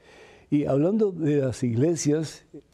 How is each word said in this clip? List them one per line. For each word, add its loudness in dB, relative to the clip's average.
Y 0
hablando 2
de 0
las -2
iglesias 0